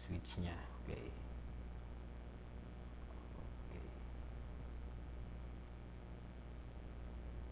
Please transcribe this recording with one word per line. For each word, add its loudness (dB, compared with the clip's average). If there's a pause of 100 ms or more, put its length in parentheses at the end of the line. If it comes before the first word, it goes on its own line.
switch 2
niya. 6 (240)
Okay. 2 (2750)
Okay. 0 (3750)